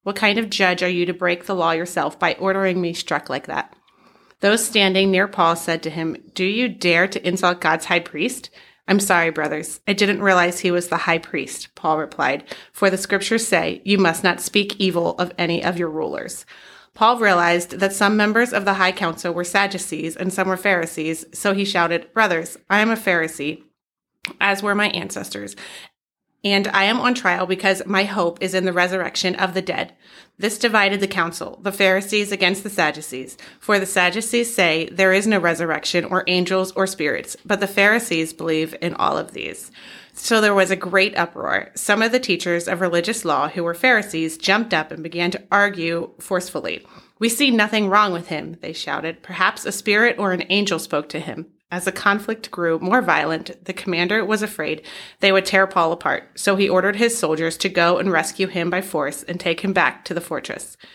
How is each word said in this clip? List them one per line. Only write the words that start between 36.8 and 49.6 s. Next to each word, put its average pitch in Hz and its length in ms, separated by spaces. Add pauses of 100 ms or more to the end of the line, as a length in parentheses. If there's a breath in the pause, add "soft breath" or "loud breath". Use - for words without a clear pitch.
spirits, 151 580
but 202 140
the 202 80
Pharisees 196 680
believe 160 480
in 170 140
all - 240
of - 140
these. - 400 (400 loud breath)
So - 280
there 208 140
was 190 160
a 190 60
great 190 420
uproar. - 560
Some 208 280
of 226 100
the 254 80
teachers 175 480
of 170 120
religious 175 440
law 147 240
who 170 160
were 170 100
Pharisees 170 640
jumped 220 340
up 156 200
and 156 100
began 170 300
to 196 180
argue 175 600 (100)
forcefully. 170 640 (320 loud breath)
"We 220 100
see 262 220
nothing 214 380
wrong 202 240
with 175 160
him," 160 340
they 165 100
shouted. 156 520
"Perhaps 185 420